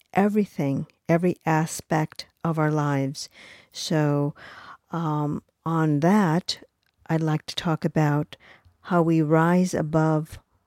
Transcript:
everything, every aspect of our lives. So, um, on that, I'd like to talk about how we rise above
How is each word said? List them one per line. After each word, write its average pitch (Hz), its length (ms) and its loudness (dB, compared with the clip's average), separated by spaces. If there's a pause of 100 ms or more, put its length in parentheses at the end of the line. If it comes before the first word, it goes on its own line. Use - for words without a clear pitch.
(140)
everything, 202 760 -2 (220)
every 170 260 2 (100)
aspect 160 800 -2 (160)
of 165 160 -4
our 151 140 2
lives. 143 560 -2 (460)
So, 147 600 0 (580)
um, 151 520 -4 (220)
on 160 340 2
that, 175 640 2 (440)
I'd 160 140 -2
like 156 240 -2
to - 80 -14
talk 160 320 -2
about 151 520 0 (460)
how 175 200 2
we 165 180 2
rise 165 540 2
above 156 640 0 (280)